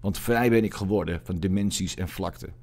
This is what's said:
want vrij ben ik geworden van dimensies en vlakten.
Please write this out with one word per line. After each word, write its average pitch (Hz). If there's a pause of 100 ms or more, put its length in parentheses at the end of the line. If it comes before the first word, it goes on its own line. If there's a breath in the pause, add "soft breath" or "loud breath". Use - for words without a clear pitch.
want 98
vrij 117
ben 113
ik 104
geworden 92
van 92
dimensies 95
en 90
vlakten. - (100)